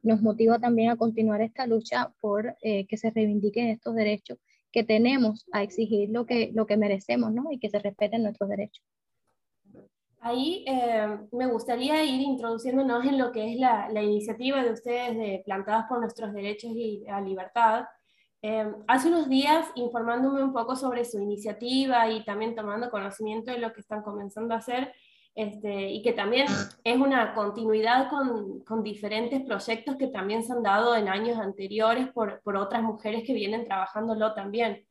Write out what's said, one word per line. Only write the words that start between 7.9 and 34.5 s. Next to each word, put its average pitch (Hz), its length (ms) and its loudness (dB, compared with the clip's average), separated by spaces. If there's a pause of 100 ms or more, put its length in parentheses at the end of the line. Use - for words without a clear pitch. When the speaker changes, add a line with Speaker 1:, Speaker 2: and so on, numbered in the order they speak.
Speaker 1:
nuestros 202 240 -2
derechos. 202 360 -6 (1400)
Speaker 2:
Ahí, 262 480 -2
eh, 226 500 0 (140)
me 247 140 0
gustaría 254 580 0
ir 262 160 0
introduciéndonos 247 840 0
en 277 140 2
lo 240 140 0
que 226 200 -2
es 240 60 -4
la, 220 320 2
la 214 120 0
iniciativa 226 600 0
de 233 100 2
ustedes 240 440 -4
de 202 280 -4
Plantadas 208 440 -2
por 240 120 -2
Nuestros 220 320 -6
Derechos 208 420 -8
y 214 320 -6
la 196 140 -6
Libertad. 214 640 2 (560)
Eh, 214 260 -2 (200)
hace 269 220 4
unos 330 200 4
días, 294 460 4
informándome 240 680 0
un 262 100 2
poco 254 220 -2
sobre 247 300 -2
su 214 160 -6
iniciativa 226 920 0
y 220 140 -4
también 220 300 -4
tomando 220 360 -6
conocimiento 214 600 -6
de 240 60 -4
lo 226 140 -4
que 220 80 -18
están 214 220 -8
comenzando 208 520 -6
a 226 40 -2
hacer, 254 340 -4 (420)
este, 202 560 -6
y 208 120 -8
que 233 100 2
también 233 340 2 (380)
es 233 140 4
una 262 360 2
continuidad 220 760 2
con, 240 540 -2
con 220 180 -4
diferentes 214 600 -4
proyectos 226 540 -4
que 269 120 -2
también 208 360 -2
se 247 80 -6
han 240 100 -2
dado 220 320 4
en 208 140 2
años 226 300 0
anteriores 214 720 0
por, 214 300 -4
por 196 140 -2
otras 202 260 0
mujeres 220 420 -4
que 269 80 -2
vienen 220 320 -2
trabajándolo 214 680 -2
también. 202 560 -2